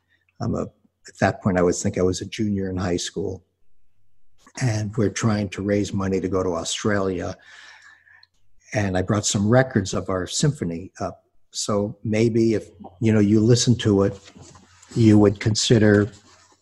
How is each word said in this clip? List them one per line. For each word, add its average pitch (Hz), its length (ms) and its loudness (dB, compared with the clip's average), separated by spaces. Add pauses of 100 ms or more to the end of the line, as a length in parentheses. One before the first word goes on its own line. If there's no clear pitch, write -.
(400)
I'm - 140 -4
a," 87 80 -4
at - 580 -18
that 98 220 0
point, 92 160 0
I 90 40 2
would 87 120 2
think 98 240 -6
I 92 40 0
was 92 200 -2
a 98 40 -10
junior 98 440 -6
in 92 80 -6
high 90 180 -2
school. 95 480 -10 (1160)
"And 107 340 -4
we're 104 140 0
trying 104 400 -2
to - 120 -10
raise 101 300 -2
money 95 300 -2
to 92 60 -4
go 92 140 -2
to 92 120 -4
Australia. 92 840 -4 (1400)
And 101 240 -2
I 90 60 0
brought 104 240 -2
some 104 200 0
records 120 460 2
of 98 160 -6
our 92 180 -4
symphony 90 640 -4 (100)
up. 90 180 -8 (360)
So 104 480 -4
maybe 113 520 0
if, - 160 -6 (320)
you 110 100 2
know, 110 80 4
you 104 180 4
listen 117 380 4
to 98 280 2
it, 98 140 -2 (800)
you 107 220 8
would 101 200 6
consider 107 720 4 (520)